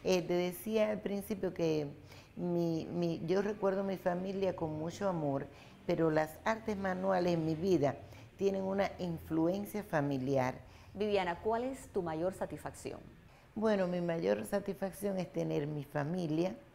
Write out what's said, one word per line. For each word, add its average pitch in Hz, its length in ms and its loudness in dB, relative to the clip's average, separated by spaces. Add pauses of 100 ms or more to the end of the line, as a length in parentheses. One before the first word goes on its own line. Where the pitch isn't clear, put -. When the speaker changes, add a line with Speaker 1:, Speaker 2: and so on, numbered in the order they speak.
Speaker 1:
eh, 185 180 4
te 165 120 -2
decía 214 580 0
al 208 80 -2
principio 190 540 -4
que 156 340 2 (480)
mi, 170 560 0
mi, 170 340 0
yo 185 160 2
recuerdo 196 440 0
mi 196 100 -2
familia 185 640 -2
con 156 200 -2
mucho 170 300 -4
amor. 143 400 0 (380)
Pero 170 260 4
las 156 340 2
artes 220 320 0
manuales 185 560 2
en 160 120 2
mi 160 100 2
vida 151 400 4 (420)
tienen 196 260 2
una 196 360 2
influencia 175 840 0
familiar. 135 720 2 (380)
Speaker 2:
Viviana, 190 460 0
¿cuál 226 240 0
es 262 240 -6
tu 202 140 -2
mayor 165 320 0
satisfacción? - 680 -8 (560)
Speaker 1:
Bueno, 208 320 4
mi 175 140 0
mayor 175 440 2
satisfacción 196 720 -2
es 175 120 -4
tener 160 360 0
mi 151 160 -4
familia 165 720 0 (200)